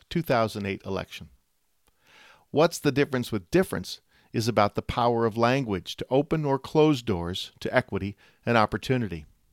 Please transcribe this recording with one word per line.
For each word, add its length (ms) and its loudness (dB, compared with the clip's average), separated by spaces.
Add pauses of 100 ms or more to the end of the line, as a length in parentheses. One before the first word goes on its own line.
(100)
two 120 -2
thousand 440 0
eight 180 -6
election. 440 -8 (1200)
What's 300 2
the 120 2
Difference 400 0
with 180 -6
Difference 500 -2 (320)
is 160 -2
about 260 4
the 80 -4
power 440 0
of 100 -2
language 600 0
to 120 -10
open 360 0
or 140 0
close 440 2
doors 580 -6
to 140 -4
equity 420 -2 (300)
and 100 2
opportunity. 680 0 (260)